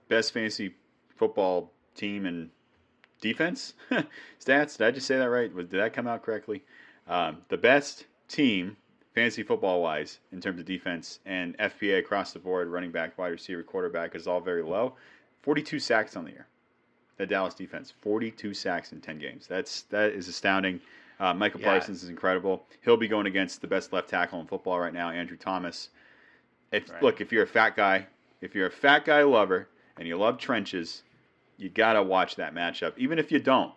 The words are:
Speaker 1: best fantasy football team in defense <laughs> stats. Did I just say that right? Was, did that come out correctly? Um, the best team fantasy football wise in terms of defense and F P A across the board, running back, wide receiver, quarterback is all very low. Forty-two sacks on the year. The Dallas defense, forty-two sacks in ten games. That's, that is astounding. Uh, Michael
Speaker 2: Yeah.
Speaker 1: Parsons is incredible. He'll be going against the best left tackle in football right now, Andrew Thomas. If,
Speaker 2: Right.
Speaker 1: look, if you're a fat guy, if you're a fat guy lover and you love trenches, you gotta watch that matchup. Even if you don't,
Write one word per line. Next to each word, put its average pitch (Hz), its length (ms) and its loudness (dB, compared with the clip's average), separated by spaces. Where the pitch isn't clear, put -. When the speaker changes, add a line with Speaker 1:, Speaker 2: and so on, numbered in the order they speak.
Speaker 1:
best 113 240 2
fantasy 107 420 -4
football 92 540 2
team 101 320 -6
in 85 240 -6
defense 160 640 -4
<laughs> - 80 -16
stats. 147 380 2
Did 110 80 4
I 117 40 8
just 131 160 -8
say 131 120 2
that 127 120 2
right? 120 240 0
Was, 90 140 -8
did 95 120 0
that 113 120 0
come 123 140 -6
out 117 160 -6
correctly? 104 400 -6
Um, 82 320 0
the 90 100 -2
best 131 480 4
team 101 480 0
fantasy 117 280 0
football 98 400 2
wise 78 360 -4
in 92 80 -12
terms 90 180 -4
of 82 60 -12
defense 87 640 -8
and 90 320 -6
F 104 200 -2
P 98 140 0
A 95 60 4
across 98 340 -2
the 92 60 -16
board, 90 300 -2
running 87 220 -6
back, 82 280 -6
wide 90 100 -4
receiver, 85 340 -8
quarterback 85 520 -6
is 82 120 -10
all 90 140 0
very 87 220 -2
low. 104 320 -2
Forty-two 147 360 -2
sacks 110 380 0
on 85 80 -10
the - 60 -14
year. - 160 -20
The 98 80 -2
Dallas 95 280 -2
defense, - 460 -12
forty-two 107 540 -2
sacks 87 380 -4
in 78 80 -16
ten 78 180 -14
games. 65 280 -14
That's, 90 360 -6
that 104 300 2
is 92 160 -8
astounding. 95 520 0
Uh, 92 140 2
Michael 101 260 0
Speaker 2:
Yeah. 104 80 0
Speaker 1:
Parsons 95 340 2
is 90 60 -14
incredible. 92 560 0
He'll 117 120 8
be 113 100 0
going 104 200 0
against 95 340 -2
the - 80 -10
best 95 240 0
left 90 160 -2
tackle 87 320 -2
in 78 60 -14
football 92 340 -2
right 85 140 -4
now, 85 160 -4
Andrew 85 260 -8
Thomas. 90 540 -6
If, 104 180 -4
Speaker 2:
Right. 85 120 -4
Speaker 1:
look, 113 180 4
if 101 100 -6
you're 110 140 4
a - 20 2
fat 110 300 4
guy, 98 300 4
if 92 160 -14
you're 92 100 2
a 90 60 0
fat 143 320 4
guy 147 180 6
lover 101 460 4
and 85 100 -10
you 85 80 -4
love 113 220 2
trenches, 98 640 -6
you 95 100 -12
gotta 110 340 4
watch 92 340 2
that 80 180 -6
matchup. 85 420 -4
Even 139 240 -2
if 151 100 -4
you 151 80 2
don't, 123 380 2